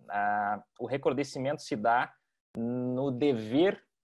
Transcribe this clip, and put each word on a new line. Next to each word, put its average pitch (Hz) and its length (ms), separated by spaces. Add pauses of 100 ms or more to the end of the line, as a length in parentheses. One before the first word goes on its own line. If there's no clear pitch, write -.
A, 104 520 (180)
o 123 60
recrudescimento 135 760
se - 160
dá 117 360 (440)
no 127 520
dever 131 720 (220)